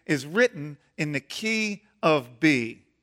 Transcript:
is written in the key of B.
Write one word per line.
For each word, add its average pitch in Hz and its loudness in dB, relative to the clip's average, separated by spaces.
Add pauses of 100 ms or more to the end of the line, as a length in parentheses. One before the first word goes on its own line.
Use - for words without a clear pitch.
is 139 -2
written 151 -2 (200)
in 151 -4
the 147 -2
key 214 -4 (180)
of 139 0
B. 123 0 (180)